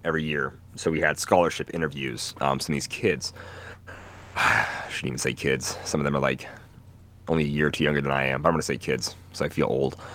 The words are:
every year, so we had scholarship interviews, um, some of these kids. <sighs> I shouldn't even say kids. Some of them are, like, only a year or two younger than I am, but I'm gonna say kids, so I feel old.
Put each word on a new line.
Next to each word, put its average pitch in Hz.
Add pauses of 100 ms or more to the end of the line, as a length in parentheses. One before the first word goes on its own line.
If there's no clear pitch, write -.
every 80
year, 71 (220)
so -
we 80
had 76
scholarship 85
interviews, 69
um, 67
some -
of -
these 69
kids. - (540)
<sighs> -
I - (240)
shouldn't -
even 62
say 62
kids. 67
Some -
of 71
them 71
are, 69
like, 65 (800)
only 80
a 73
year 73
or 73
two 76
younger 73
than 69
I 67
am, 67
but 80
I'm 82
gonna 78
say 67
kids, - (160)
so -
I 73
feel 71
old. 65 (200)